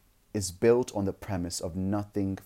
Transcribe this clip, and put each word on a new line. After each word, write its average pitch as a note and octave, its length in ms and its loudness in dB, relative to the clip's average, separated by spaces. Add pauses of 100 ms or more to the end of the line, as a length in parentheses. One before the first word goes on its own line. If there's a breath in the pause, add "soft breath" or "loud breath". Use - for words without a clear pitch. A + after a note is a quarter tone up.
(340)
is F#2+ 180 -2
built A#2+ 440 4
on G2+ 80 0
the F#2+ 80 0
premise F2+ 480 -6
of F2 160 -6
nothing G2 720 -2